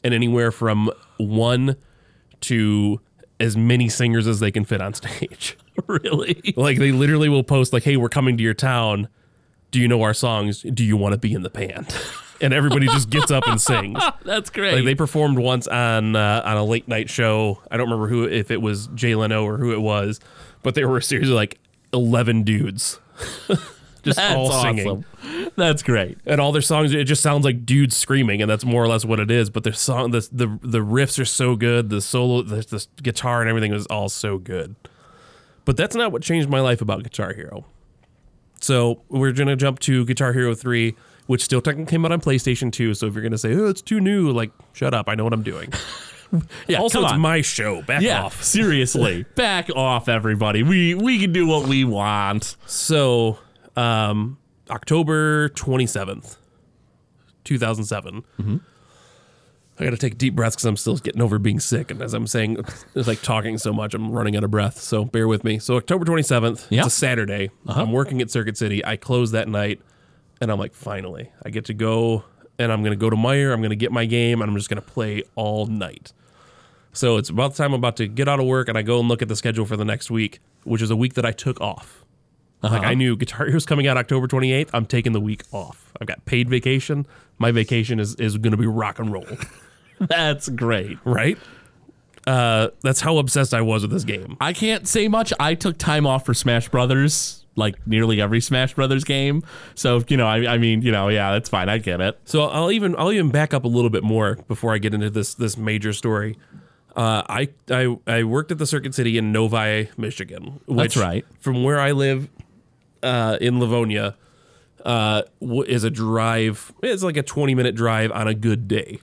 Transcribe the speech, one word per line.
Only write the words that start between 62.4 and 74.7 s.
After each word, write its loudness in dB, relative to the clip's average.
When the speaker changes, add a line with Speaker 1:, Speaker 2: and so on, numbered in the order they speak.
Speaker 1:
it's -2
like -2
talking -2
so -4
much, -4
I'm -6
running -2
out 0
of 0
breath. 0
So -2
bear 0
with 0
me. 0
So -2
October 0
twenty-seventh, 0
Speaker 2:
Yeah. 2
Speaker 1:
it's 2
a 2
Saturday. -2
Speaker 2:
Uh-huh. -2
Speaker 1:
I'm 0
working 0
at -2
Circuit -2
City. -2
I -4
close 0
that -2
night, -2
and -2
I'm -2
like, -8
"Finally, -12
I -10
get -8
to -6
go, 0
and 0
I'm 0
gonna 0
go 0
to 2
Meijer. 2
I'm 0
gonna 0
get -2
my 0
game, 2
and -2
I'm 0
just -6
gonna -6